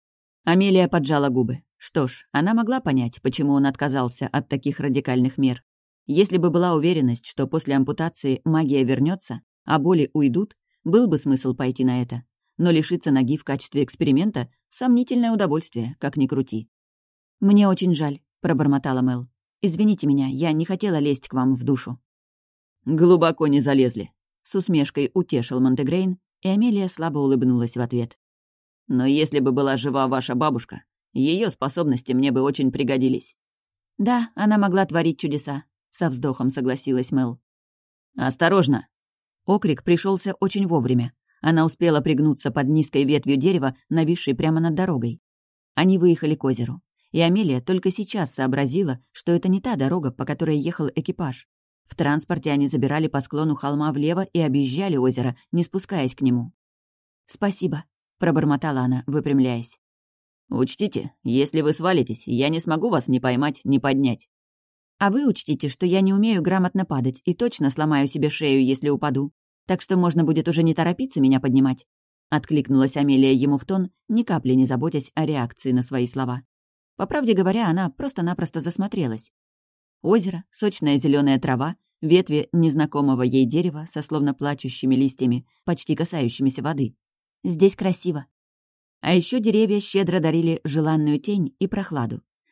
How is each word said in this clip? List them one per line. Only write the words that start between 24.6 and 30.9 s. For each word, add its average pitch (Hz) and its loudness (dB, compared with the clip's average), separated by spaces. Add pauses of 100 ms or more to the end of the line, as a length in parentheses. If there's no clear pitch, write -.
утешил 127 -2
Монтегрейн, 147 0 (220)
и 185 -2
Амелия 202 2
слабо 160 -4
улыбнулась 127 2
в 117 -2
ответ. 120 -6 (640)
«Но 127 0
если 147 2
бы 131 2
была 135 0
жива 131 -2
ваша 127 -2
бабушка, - -4 (280)